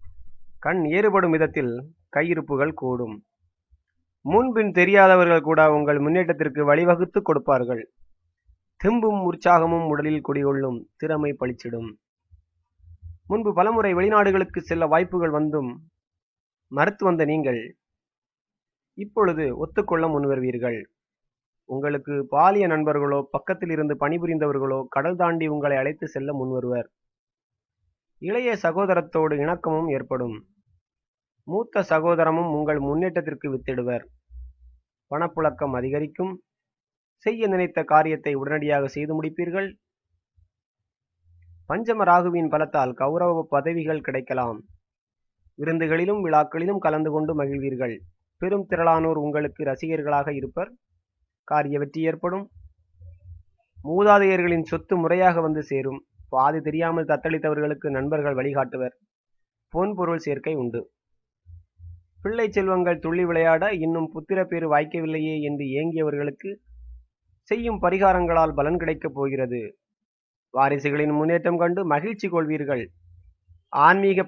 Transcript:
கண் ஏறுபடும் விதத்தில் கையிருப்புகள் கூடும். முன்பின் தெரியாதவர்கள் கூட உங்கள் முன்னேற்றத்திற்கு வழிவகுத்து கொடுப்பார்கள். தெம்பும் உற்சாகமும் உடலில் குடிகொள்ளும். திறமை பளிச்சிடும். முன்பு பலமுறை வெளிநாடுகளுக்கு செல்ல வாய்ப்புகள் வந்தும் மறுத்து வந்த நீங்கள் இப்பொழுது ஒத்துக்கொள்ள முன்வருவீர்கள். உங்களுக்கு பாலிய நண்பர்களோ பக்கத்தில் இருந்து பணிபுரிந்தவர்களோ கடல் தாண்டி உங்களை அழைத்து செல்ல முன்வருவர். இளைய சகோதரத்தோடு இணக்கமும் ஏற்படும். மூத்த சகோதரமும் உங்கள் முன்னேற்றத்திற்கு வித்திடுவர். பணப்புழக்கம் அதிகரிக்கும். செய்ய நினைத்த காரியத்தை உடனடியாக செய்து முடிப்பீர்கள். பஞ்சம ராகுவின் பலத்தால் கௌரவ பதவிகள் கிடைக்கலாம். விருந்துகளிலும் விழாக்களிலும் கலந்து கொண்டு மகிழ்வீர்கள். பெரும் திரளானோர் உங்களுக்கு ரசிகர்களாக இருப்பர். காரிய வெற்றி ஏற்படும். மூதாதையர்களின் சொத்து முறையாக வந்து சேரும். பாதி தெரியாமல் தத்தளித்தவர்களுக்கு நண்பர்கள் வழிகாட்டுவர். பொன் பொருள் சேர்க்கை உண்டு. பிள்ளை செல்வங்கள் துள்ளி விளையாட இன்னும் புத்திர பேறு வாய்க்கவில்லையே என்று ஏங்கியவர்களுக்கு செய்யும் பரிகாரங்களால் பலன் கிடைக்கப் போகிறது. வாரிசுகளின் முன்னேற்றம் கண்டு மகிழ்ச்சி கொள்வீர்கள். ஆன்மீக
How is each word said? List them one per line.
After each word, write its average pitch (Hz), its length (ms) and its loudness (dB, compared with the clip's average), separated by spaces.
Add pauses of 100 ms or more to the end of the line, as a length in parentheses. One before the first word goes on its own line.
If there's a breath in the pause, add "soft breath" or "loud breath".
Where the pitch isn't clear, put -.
(640)
கண் 175 160 0 (160)
ஏறுபடும் 190 380 4
விதத்தில் 147 380 0 (420)
கையிருப்புகள் 156 680 0
கூடும். 123 340 -4 (1120)
முன்பின் 214 540 2
தெரியாதவர்கள் 180 720 8
கூட 156 260 6
உங்கள் 147 300 2
முன்னேற்றத்திற்கு 160 640 0
வழிவகுத்து 175 520 4
கொடுப்பார்கள். 127 640 2 (1000)
தெம்பும் 214 460 2
உற்சாகமும் 170 640 4
உடலில் 151 380 -2
குடிகொள்ளும். 139 500 0 (220)
திறமை 151 400 -2
பளிச்சிடும். 117 500 -6 (1400)
முன்பு 208 280 0
பலமுறை 208 400 2
வெளிநாடுகளுக்கு 190 640 2 (100)
செல்ல 165 220 0
வாய்ப்புகள் 170 440 0
வந்தும் 151 340 -2 (1080)
மறுத்து 190 320 0
வந்த 165 240 2
நீங்கள் 135 280 -2 (1400)
இப்பொழுது 180 400 0 (180)
ஒத்துக்கொள்ள 165 520 0
முன்வருவீர்கள். 127 640 -2 (960)
உங்களுக்கு 143 420 -4 (160)
பாலிய 190 400 4
நண்பர்களோ 147 480 0 (140)
பக்கத்தில் 175 420 -6
இருந்து 151 260 -2
பணிபுரிந்தவர்களோ 147 760 -2 (160)
கடல் 160 260 -2
தாண்டி 165 320 0
உங்களை 143 280 0
அழைத்து 151 320 -4
செல்ல 143 260 -6
முன்வருவர். 123 480 -4 (1400)
இளைய 233 380 -2
சகோதரத்தோடு 165 800 0
இணக்கமும் 165 540 -2
ஏற்படும். 123 380 -6 (1160)
மூத்த 202 400 -2
சகோதரமும் 165 640 2
உங்கள் 151 300 0
முன்னேற்றத்திற்கு 156 680 -2
வித்திடுவர். 123 500 -4 (1040)
பணப்புழக்கம் 151 680 -2
அதிகரிக்கும். 151 560 -4 (920)
செய்ய 226 160 -2 (120)
நினைத்த 180 260 0 (140)
காரியத்தை 156 500 2
உடனடியாக 143 540 0
செய்து 151 200 -4
முடிப்பீர்கள். 170 540 -6 (2000)
பஞ்சம 220 340 -2 (100)
ராகுவின் 175 400 2
பலத்தால் 151 500 0
கௌரவ 165 520 0
பதவிகள் 156 520 -2
கிடைக்கலாம். 127 540 -4 (1000)
விருந்துகளிலும் 165 640 -2
விழாக்களிலும் 165 640 0
கலந்து 156 240 0
கொண்டு 156 220 -2 (100)
மகிழ்வீர்கள். 135 540 -4 (440)
பெரும் 196 280 -2
திரளானோர் 160 540 2
உங்களுக்கு 147 460 -4
ரசிகர்களாக 147 680 -2
இருப்பர். 139 320 -8 (800)
காரிய 147 320 -2
வெற்றி 147 280 -6
ஏற்படும். 180 360 -6 (1400)
மூதாதையர்களின் 185 800 4
சொத்து 170 320 -2
முறையாக 175 440 4
வந்து 156 240 -2
சேரும். 135 300 -4 (340)
பாதி 143 340 2
தெரியாமல் 160 440 -2
தத்தளித்தவர்களுக்கு 151 880 -2
நண்பர்கள் 143 420 -2
வழிகாட்டுவர். 131 560 -4 (800)
பொன் 190 260 -2
பொருள் 165 260 -2
சேர்க்கை 147 360 -4
உண்டு. 117 200 -6 (1400)
பிள்ளை 220 240 -2 (100)
செல்வங்கள் 180 480 2
துள்ளி 170 240 0
விளையாட 165 420 4 (140)
இன்னும் 160 300 -2
புத்திர 185 240 -2 (140)
பேறு 165 200 -2
வாய்க்கவில்லையே 156 640 -2 (120)
என்று 143 180 -4 (100)
ஏங்கியவர்களுக்கு 151 720 -4 (1000)
செய்யும் 233 340 -4
பரிகாரங்களால் 175 760 2
பலன் 156 240 0
கிடைக்கப் 160 380 -6
போகிறது. 131 420 -4 (920)
வாரிசுகளின் 143 640 0
முன்னேற்றம் 170 420 0
கண்டு 175 200 0 (120)
மகிழ்ச்சி 208 320 -4
கொள்வீர்கள். 151 580 -2 (1000)
ஆன்மீக 190 420 4